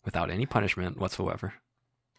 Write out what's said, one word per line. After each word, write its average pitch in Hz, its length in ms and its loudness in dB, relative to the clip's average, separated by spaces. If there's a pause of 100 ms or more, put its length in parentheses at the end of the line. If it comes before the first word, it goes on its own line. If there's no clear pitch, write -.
Without 85 240 0
any 95 160 0
punishment 92 520 2
whatsoever. 92 580 -2 (640)